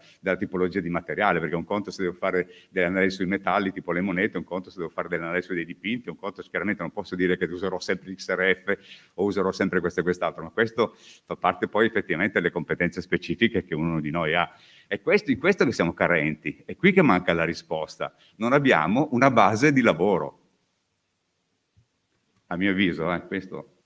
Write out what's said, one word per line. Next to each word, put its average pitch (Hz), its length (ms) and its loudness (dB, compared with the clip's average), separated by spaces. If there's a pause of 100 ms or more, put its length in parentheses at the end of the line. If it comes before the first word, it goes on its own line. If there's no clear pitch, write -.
(180)
della 92 200 -2
tipologia 92 420 -2
di 82 80 -4
materiale, 85 520 0
perché 80 140 -2
un 82 100 -4
conto 101 260 -4
se 95 120 -8
devo 90 120 -2
fare 90 340 -2 (220)
delle 90 160 0
analisi 95 300 0
sui 95 100 -2
metalli, 95 440 0
tipo - 220 -6
le 87 80 0
monete, 92 380 -2
un 82 60 -6
conto 90 260 -8
se - 80 -16
devo 82 100 -6
fare 85 200 -8
delle 82 160 -4
analisi 87 240 -4
sui 92 80 -6
dei 82 100 -4
dipinti, 98 420 -8
un 80 80 -10
conto 98 240 -10
chiaramente 92 400 -4
non 82 100 -6
posso 95 240 -8
dire 90 220 2
che 90 80 -2
userò 90 340 -4
sempre 95 360 -6
X 92 200 -6
R 92 300 2
F 98 140 -2 (380)
o 92 80 0
userò 95 280 0
sempre 92 280 0
questo 87 200 -2
e - 20 -2
quest'altro, 85 400 -2
ma 82 60 -12
questo 110 480 0 (300)
fa 82 100 -8
parte 90 320 0
poi 110 160 2
effettivamente 98 560 0
delle 82 100 0
competenze 87 520 -2
specifiche 95 600 0
che - 120 -8
uno 82 260 -2
di 73 100 -6
noi 80 240 -2
ha. 85 160 0 (380)
E 101 140 -4
questo, 185 300 2
in 110 60 0
questo 190 280 2
che - 60 2
siamo 85 200 0
carenti, 78 720 0
è - 120 -10
qui 196 160 4
che 190 100 6
manca 92 320 4
la 82 100 2
risposta. 78 720 -6 (220)
Non 117 180 0
abbiamo 113 580 4
una 127 180 6
base 113 400 4
di 135 120 4
lavoro, 87 560 2 (2000)
a 87 100 -8
mio 98 140 0
avviso, 87 420 0
eh, 85 140 -4
questo. 90 420 -10 (180)